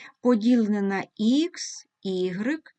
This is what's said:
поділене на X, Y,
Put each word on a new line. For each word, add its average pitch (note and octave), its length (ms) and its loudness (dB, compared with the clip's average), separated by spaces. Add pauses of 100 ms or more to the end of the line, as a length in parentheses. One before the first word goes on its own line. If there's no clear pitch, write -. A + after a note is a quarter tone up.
(200)
поділене A3 640 2
на G3 220 -2 (160)
X, C#4+ 680 -2 (180)
Y, F#3+ 540 -4 (200)